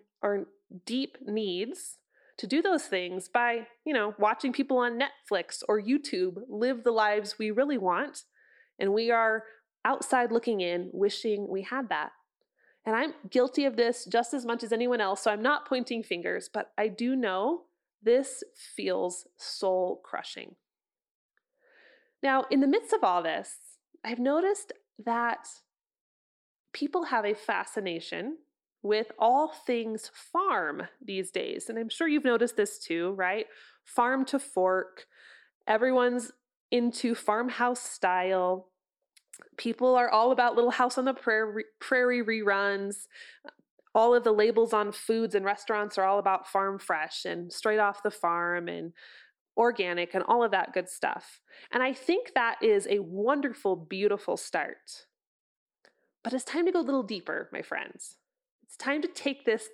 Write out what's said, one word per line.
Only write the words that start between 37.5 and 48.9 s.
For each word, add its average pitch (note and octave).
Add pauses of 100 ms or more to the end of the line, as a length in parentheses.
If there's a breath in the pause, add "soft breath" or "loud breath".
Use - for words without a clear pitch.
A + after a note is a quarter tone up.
style. F#3 (880)
People B3
are B3
all A#3
about A#3+
Little A#3+
House B3+
on B3+
the C4
Prairie, A3 (140)
Prairie B3
reruns. G3+ (880 loud breath)
All A#3
of A#3+
the A3+
labels A3+
on G#3
foods A3+
and F#3+
restaurants G#3
are F#3+
all G3
about F#3+
farm G3
fresh D#3+
and F3
straight G#3+
off G3+
the G#3
farm E3+
and E3+ (640 loud breath)